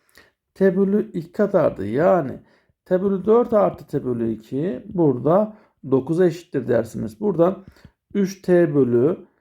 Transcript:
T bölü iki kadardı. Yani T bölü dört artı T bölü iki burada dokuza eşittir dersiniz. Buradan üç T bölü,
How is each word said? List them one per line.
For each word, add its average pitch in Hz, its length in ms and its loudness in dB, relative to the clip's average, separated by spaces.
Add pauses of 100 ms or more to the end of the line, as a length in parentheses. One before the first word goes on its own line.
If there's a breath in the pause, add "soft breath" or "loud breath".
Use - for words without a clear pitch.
(540 soft breath)
T 190 240 2
bölü 196 340 0
iki 165 200 -10
kadardı. 175 540 0
Yani 139 540 0 (460 soft breath)
T 180 160 0
bölü 196 240 -2
dört 233 280 2
artı 190 340 0
T 131 180 -6
bölü 117 260 -2
iki 147 580 -8
burada 170 680 0 (340 loud breath)
dokuza 160 340 0
eşittir 139 420 -4
dersiniz. 113 520 -4
Buradan 190 460 -2 (480 loud breath)
üç 196 280 -4
T 175 340 2
bölü, 127 500 2 (160 loud breath)